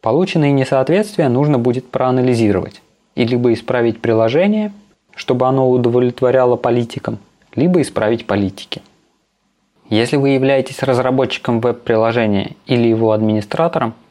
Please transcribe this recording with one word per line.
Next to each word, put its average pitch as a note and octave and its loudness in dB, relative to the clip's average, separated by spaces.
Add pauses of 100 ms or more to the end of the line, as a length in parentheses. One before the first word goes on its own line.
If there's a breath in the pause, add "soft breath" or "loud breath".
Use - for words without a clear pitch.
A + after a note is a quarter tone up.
Полученные D3+ 0
несоответствия C#3+ 0
нужно C#3 2
будет B2 -2
проанализировать B2 -2 (340)
и B2+ 0
либо A#2+ 0
исправить A#2 -2
приложение, E3 0 (420)
чтобы B2+ -2
оно C3 2
удовлетворяло B2 2
политикам, A#2+ -4 (360)
либо E3+ 2
исправить A#2 -2
политики. - -4 (1080)
Если A#2 0
вы C#3 2
являетесь C3+ 0
разработчиком B2+ 0
веб-приложения A2+ 0
или A#2+ 2
его A2+ 2
администратором A2+ -2 (180)